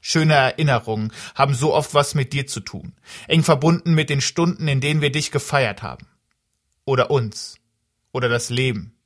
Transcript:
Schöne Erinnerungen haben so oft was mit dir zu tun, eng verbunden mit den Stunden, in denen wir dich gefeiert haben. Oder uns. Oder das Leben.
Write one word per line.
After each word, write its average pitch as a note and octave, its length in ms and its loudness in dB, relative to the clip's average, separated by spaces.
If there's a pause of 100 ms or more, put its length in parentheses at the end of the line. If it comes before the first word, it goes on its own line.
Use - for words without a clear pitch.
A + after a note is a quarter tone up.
Schöne D#3 340 2
Erinnerungen A#2+ 760 2 (220)
haben C#3 220 2
so C#3+ 180 0
oft D3 220 0
was C#3+ 180 2
mit C#3 180 -2
dir C#3 140 -4
zu - 140 -10
tun, - 360 -16 (320)
eng D#3+ 140 4
verbunden E3 540 2
mit D3+ 160 0
den C#3 100 0
Stunden, E3+ 460 -2
in C3+ 140 0
denen D3 200 0
wir D3 100 0
dich D3 200 -4
gefeiert C3+ 500 -2
haben. D#2 240 -14 (800)
Oder C3 240 2
uns. A#2+ 460 -4 (560)
Oder B2 180 -2
das A#2+ 220 -2
Leben. A#2+ 440 -4 (100)